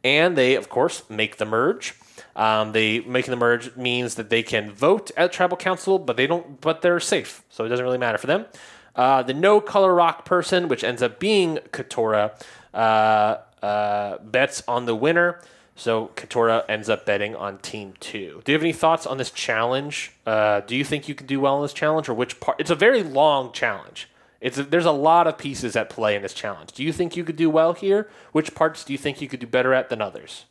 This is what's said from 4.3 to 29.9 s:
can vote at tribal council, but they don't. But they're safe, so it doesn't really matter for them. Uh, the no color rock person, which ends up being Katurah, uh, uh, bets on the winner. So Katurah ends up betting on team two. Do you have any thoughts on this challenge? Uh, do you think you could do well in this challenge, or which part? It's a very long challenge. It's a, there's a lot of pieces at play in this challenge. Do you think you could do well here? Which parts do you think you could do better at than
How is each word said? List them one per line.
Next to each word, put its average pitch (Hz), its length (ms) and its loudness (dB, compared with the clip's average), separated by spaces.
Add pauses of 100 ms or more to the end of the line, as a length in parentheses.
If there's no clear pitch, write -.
can 104 300 -4
vote 156 460 0
at 175 160 0
tribal 180 240 -2
council, 185 420 -2
but 127 160 -4
they 131 120 2
don't. 170 340 -6
But 160 200 -2
they're 175 200 2
safe, - 480 -4
so - 160 -8
it - 20 -6
doesn't 123 160 -2
really 127 140 0
matter 117 200 0
for 123 100 -4
them. 196 180 0 (500)
Uh, 131 260 4
the 127 120 -4
no 196 260 6
color 196 340 2
rock 170 300 2
person, 175 460 0
which 120 120 0
ends 120 220 -2
up 113 160 -2
being 185 380 2 (140)
Katurah, 107 600 0 (420)
uh, 110 640 4 (240)
uh, 104 580 -2
bets 127 460 -2
on 120 200 -2
the 117 100 0
winner. 170 460 0 (340)
So 113 400 -2
Katurah 117 540 0
ends 107 200 -4
up 107 160 -2
betting 104 300 -2
on 98 220 -10
team 98 420 -14
two. 92 460 -12
Do 139 80 2
you - 20 4
have 156 80 0
any 165 100 0
thoughts 160 320 2
on 135 120 -4
this 127 120 -4
challenge? 127 840 -4 (120)
Uh, 107 360 2
do 113 160 -8
you 135 80 -2
think 147 240 -6
you 143 60 -8
could 135 120 -18
do 135 140 -2
well 139 160 2
in 147 60 -2
this 139 100 -6
challenge, 156 340 0
or 123 60 -4
which 123 260 -4
part? - 220 -4
It's 156 100 -2
a 165 40 4
very 214 280 4
long 139 480 2
challenge. - 560 -6 (320)
It's 123 180 -4
a, 143 60 -4
there's 165 220 2
a 165 60 6
lot 160 360 4
of 156 100 -2
pieces 123 380 -8
at 110 140 -2
play 107 260 0
in 101 60 -4
this 95 120 -8
challenge. 92 380 -10
Do 127 100 -12
you 156 120 -2
think 170 240 -4
you 175 80 -6
could 160 100 -6
do 160 140 2
well 160 240 4
here? 202 360 0 (220)
Which 156 240 -2
parts 160 300 0
do 139 80 -8
you 135 40 -6
think 143 240 -6
you 139 60 -10
could 123 140 -10
do 117 60 -10
better 127 260 2
at 131 160 0
than 110 120 -4